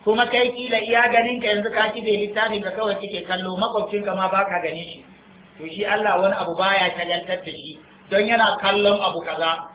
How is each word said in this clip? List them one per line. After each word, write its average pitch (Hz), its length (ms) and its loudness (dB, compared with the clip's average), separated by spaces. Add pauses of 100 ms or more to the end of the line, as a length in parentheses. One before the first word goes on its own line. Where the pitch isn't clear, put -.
Kuma 226 280 4
kai 247 240 2
kila 240 240 -2
iya 233 320 2
ganinka 233 360 2
yanzu 208 240 0
ka 214 200 2
kife 220 160 -6 (100)
littafin 208 460 -2
ka 185 80 -4
kawai 208 240 -2
kike 180 320 -8
kallo, 185 300 -4
makwabcinka 202 580 -2
ma 185 160 0
baka 190 320 0
gane 160 200 -6
shi. - 220 -16 (520)
To 156 100 -12
shi 170 180 -8
Allah 202 360 2
wani 196 140 4
abu 170 200 -4
baya 185 400 2
shagaltar 175 480 -4
da 160 80 -10
shi, 147 280 -16 (300)
don 202 140 4
yana 220 380 4
kallon 202 400 4
abu 175 200 -2
kaza 165 540 -2